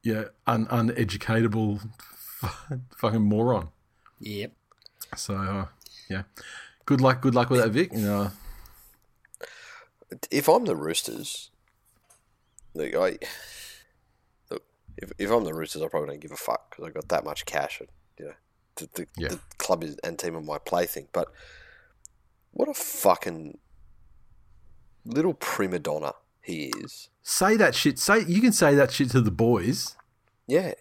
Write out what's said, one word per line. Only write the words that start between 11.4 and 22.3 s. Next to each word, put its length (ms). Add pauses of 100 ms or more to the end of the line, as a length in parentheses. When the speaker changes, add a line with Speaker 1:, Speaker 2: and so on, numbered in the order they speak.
Speaker 3:
look, 200
I, 240 (1300)
look, 140 (320)
if, 220
if 120
I'm 140
the 80
Roosters, 300
I 60
probably 200
don't 120
give 120
a 40
fuck 380
'cause 120
I've 80
got 140
that 160
much 200
cash. 360
And, 80 (300)
you 80
know, 60 (440)
the, 180
the, 120 (100)
Speaker 1:
Yeah. 120
Speaker 3:
the 120 (180)
club 260
is, 200
and 140
team 180
are 40
my 180
plaything. 540
But 200 (1200)